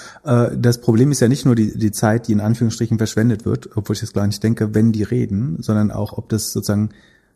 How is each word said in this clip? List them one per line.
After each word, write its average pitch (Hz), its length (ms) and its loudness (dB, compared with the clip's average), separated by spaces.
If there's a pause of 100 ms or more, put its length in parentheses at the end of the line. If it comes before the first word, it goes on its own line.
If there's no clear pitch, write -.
(240)
Äh, 120 300 2
das 120 280 0
Problem 127 300 4
ist 135 80 0
ja 117 80 4
nicht 135 180 0
nur 123 80 6
die, 110 240 0
die 107 140 0
Zeit, 117 360 0
die 113 40 2
in 104 80 2
Anführungsstrichen 113 580 0
verschwendet 110 480 0
wird, 104 280 -4
obwohl 107 200 -4
ich 101 60 -10
das 110 120 -12
gar 101 140 0
nicht 101 160 -4
denke, 110 320 0
wenn 110 180 4
die 107 100 0
reden, 120 600 -2
sondern 107 280 0
auch, 107 280 -6
ob - 100 -12
das 110 240 -4
sozusagen, 104 380 -2 (460)